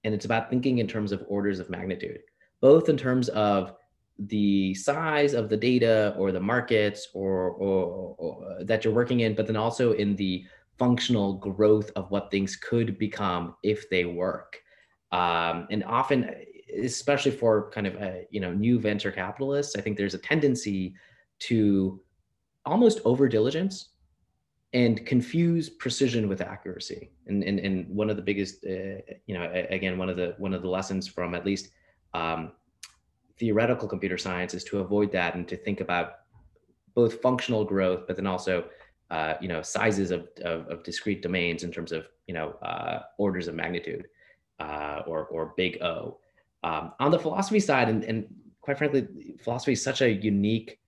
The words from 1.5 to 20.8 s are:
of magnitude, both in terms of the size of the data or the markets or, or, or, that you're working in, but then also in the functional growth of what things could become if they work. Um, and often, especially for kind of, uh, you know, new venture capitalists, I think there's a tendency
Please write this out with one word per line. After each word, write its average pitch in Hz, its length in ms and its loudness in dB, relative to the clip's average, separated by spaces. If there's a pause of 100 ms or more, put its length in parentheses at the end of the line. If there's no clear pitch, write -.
of 87 100 -10
magnitude, 90 500 -6 (400)
both 160 280 10
in 143 80 4
terms 127 320 2
of 101 460 2 (440)
the 101 560 2
size 147 580 0
of 113 160 0
the 107 80 0
data 113 640 4
or 95 140 2
the 90 80 -2
markets 107 760 0
or, 95 360 0
or, 92 680 -2
or, 90 460 -8
that 110 200 2
you're 110 80 2
working 120 280 4
in, 110 160 2
but 110 100 0
then 110 100 -2
also 117 360 2
in 101 240 2
the 95 280 -2 (320)
functional 117 580 2
growth 104 600 4
of 95 160 -6
what 98 220 -2
things 98 240 0
could 113 420 -2
become 90 640 -2
if 107 280 0
they 90 140 2
work. 87 560 -4 (520)
Um, 85 580 0
and 104 140 -2
often, 127 500 0 (480)
especially 139 480 0
for 110 400 2
kind 104 160 -4
of, 90 100 -2
uh, 101 140 -6 (200)
you 101 100 -4
know, 90 120 -4
new 113 260 4
venture 104 320 0
capitalists, 135 640 -2
I 104 60 -4
think 104 160 -4
there's 98 180 -2
a 92 40 -8
tendency 120 760 0 (460)